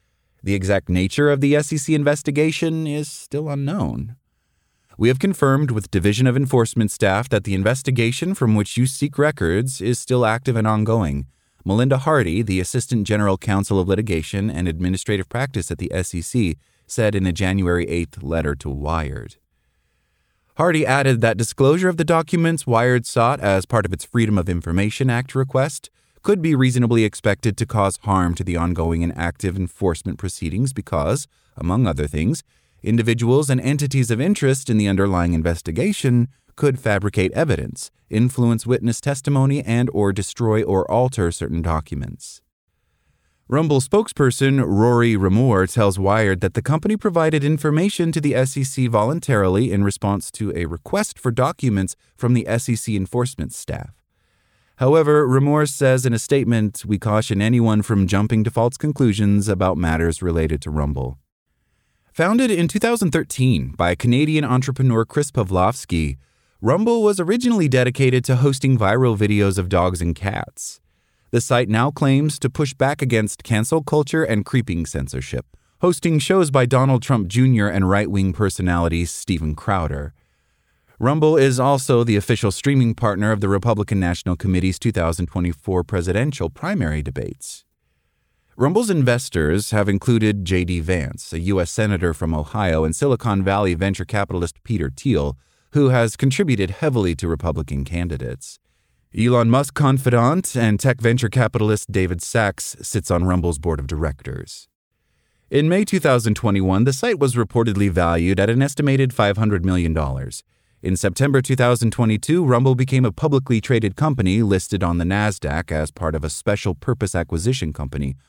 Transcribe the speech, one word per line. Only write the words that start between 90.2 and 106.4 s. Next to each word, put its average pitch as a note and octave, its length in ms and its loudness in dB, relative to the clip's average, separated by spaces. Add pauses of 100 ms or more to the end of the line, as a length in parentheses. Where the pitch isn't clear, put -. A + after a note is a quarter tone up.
J F2+ 220 0
D F2 160 -2
Vance, E2 500 -4
a E2 80 -6
U F#2 220 0
S F2 100 -4
senator F#2 420 0
from D#2+ 200 -4
Ohio, D#2+ 500 0
and D#2+ 100 0
Silicon A2+ 480 0
Valley F#2+ 320 0
venture F#2+ 300 -2
capitalist F#2 640 -4
Peter E2 280 -2
Thiel, C#2+ 440 -2 (340)
who C#3+ 180 4
has A#2 280 2
contributed C3 540 0
heavily G#2+ 440 0
to E2+ 140 -6
Republican D2+ 560 -4
candidates. C#2+ 760 -8 (580)
Elon A#2 320 2
Musk C#3 240 2
confidant C3+ 800 2
and A2 240 2
tech C3 220 0
venture A#2 260 2
capitalist G#2+ 640 0
David F#2 300 -2
Sacks - 600 -2
sits - 300 -4
on F2 140 2
Rumble's F2 340 0
board D#2+ 180 -2
of C#2 80 -6
directors. C#2+ 840 -8 (800)
In D3 180 2
May F#3+ 160 2
two G3 160 0
thousand A#2+ 360 2
twenty-one, G2 500 2